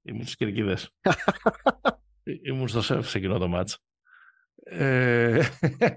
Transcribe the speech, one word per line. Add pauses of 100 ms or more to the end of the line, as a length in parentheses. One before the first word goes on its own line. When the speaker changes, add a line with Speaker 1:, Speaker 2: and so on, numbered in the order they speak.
Speaker 1:
Ήμουν
στις
Κερκίδες.
Speaker 2:
<laughs>
Speaker 1:
Ήμουν
στο
σεφ
σε
εκείνο
το
μάτς. (880)
Ε, (560)